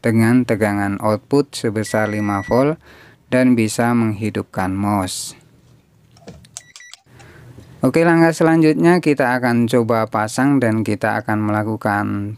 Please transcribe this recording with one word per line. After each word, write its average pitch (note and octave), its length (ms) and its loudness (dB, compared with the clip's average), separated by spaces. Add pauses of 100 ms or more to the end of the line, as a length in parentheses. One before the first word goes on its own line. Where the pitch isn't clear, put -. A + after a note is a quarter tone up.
dengan A#2 400 2
tegangan G2+ 560 -2
output G#2+ 560 -2
sebesar G#2+ 560 -4
lima G2+ 320 -4
volt C#3 320 0 (560)
dan B2+ 240 2
bisa A#2 400 0
menghidupkan G#2 800 -4
mouse. G2+ 640 -4 (2500)
Oke, C3+ 240 2
langkah E3 320 4
selanjutnya D#3+ 640 4
kita C3 400 0
akan A#2+ 320 0
coba A2+ 400 0
pasang B2+ 480 0
dan A2 240 0
kita G#2+ 400 -2
akan G#2+ 240 -2
melakukan G#2 920 -4